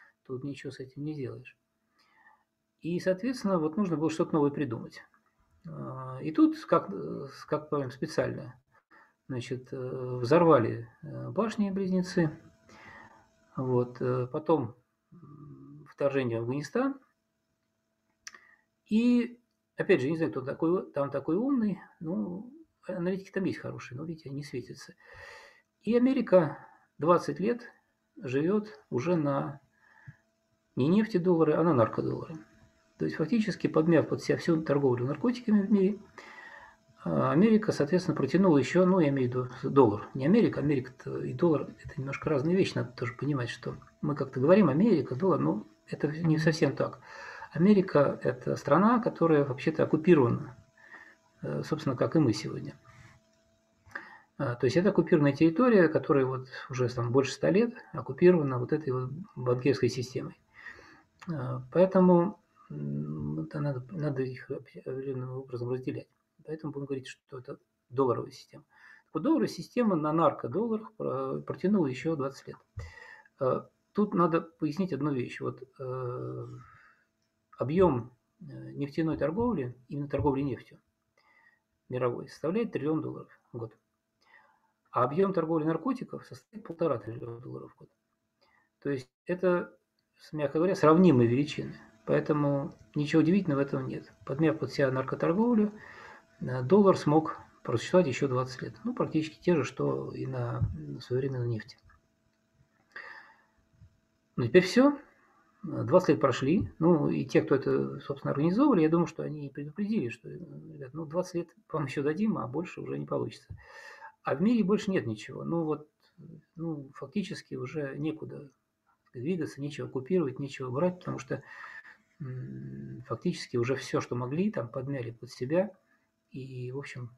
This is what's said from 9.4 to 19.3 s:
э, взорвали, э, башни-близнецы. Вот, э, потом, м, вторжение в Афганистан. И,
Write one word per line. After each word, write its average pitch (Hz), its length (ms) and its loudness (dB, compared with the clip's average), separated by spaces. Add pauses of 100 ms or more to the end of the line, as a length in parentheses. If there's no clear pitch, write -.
э, 127 500 -8
взорвали, 123 680 6 (140)
э, 127 300 -12
башни-близнецы. 190 1000 0 (1300)
Вот, 123 440 0
э, 127 320 -2
потом, 151 440 0 (360)
м, 143 800 -20
вторжение 135 500 -2
в 117 40 -4
Афганистан. 185 560 -2 (1900)
И, 240 520 2 (380)